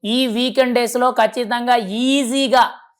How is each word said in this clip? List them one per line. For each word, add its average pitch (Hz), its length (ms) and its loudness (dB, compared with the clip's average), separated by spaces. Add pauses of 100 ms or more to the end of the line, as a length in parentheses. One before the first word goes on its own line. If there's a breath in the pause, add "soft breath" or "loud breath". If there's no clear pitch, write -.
(160)
ఈ 254 40 0 (160)
వీకెండ్ 254 420 0
డేస్ 240 240 -2
లో 247 60 2 (100)
ఖచ్చితంగా 240 580 0 (280)
ఈజీగా 262 580 2 (380)